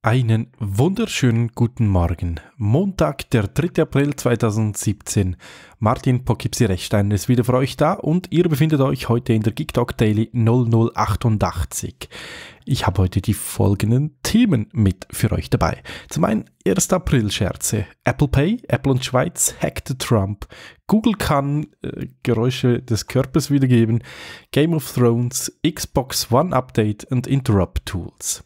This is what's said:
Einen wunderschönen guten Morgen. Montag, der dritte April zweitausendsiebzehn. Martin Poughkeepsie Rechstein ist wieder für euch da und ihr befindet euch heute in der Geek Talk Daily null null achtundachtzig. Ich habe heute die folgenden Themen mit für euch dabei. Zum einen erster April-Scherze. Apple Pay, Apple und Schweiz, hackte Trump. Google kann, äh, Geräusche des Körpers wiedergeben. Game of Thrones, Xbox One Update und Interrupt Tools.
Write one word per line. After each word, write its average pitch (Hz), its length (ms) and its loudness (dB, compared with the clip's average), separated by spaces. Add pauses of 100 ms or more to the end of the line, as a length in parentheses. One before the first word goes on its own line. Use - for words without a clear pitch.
Einen 113 580 0
wunderschönen 120 920 0
guten 117 340 0
Morgen. 87 520 0 (180)
Montag, 151 720 0
der 110 160 2
dritte 170 340 -2
April 143 340 0
zweitausendsiebzehn. 107 1200 -2 (440)
Martin 127 440 0
Poughkeepsie - 420 0
Rechstein 101 440 0
ist 104 180 0
wieder 123 160 2
für 123 120 2
euch 131 200 0
da 156 180 2
und 175 380 -2
ihr 170 160 2
befindet 156 340 2
euch 135 280 0
heute 120 240 0
in 110 80 2
der 107 120 0
Geek - 200 -8
Talk - 240 -2
Daily 110 340 2
null 117 380 2
null 113 240 4
achtundachtzig. - 1120 -2 (580)
Ich - 200 -4
habe 98 160 0
heute 92 180 0
die 101 140 -2
folgenden 107 880 0
Themen 196 520 2
mit 95 360 0
für - 220 -2
euch - 180 -4
dabei. - 320 0 (280)
Zum 151 140 -2
einen 214 220 0 (180)
erster 185 340 0
April-Scherze. 107 880 -2 (180)
Apple 127 240 0
Pay, 170 400 2
Apple - 240 0
und 131 120 2
Schweiz, - 560 -2
hackte - 380 -4
Trump. 104 500 0 (380)
Google 220 280 2
kann, 143 540 -2 (140)
äh, - 260 -10 (140)
Geräusche 120 600 0
des - 260 -4
Körpers 131 420 0
wiedergeben. 120 540 4 (480)
Game 160 220 2
of 151 200 -4
Thrones, 120 720 0
Xbox - 640 -4
One 131 240 2
Update 107 500 -2
und 127 200 -2
Interrupt 113 600 0
Tools. - 580 -8